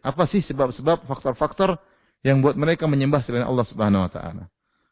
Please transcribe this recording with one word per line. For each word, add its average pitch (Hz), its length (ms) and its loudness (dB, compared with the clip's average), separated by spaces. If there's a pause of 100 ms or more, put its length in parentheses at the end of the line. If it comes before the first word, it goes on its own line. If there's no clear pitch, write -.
Apa 143 240 0
sih 196 160 0
sebab-sebab, 139 640 -2
faktor-faktor 151 720 -2 (400)
yang 135 240 2
buat 139 160 2
mereka 165 240 0
menyembah 143 400 2
selain 120 240 -2
Allah 127 160 0
Subhanahu 101 400 2
wa 90 80 -4
taala? - 400 -12 (400)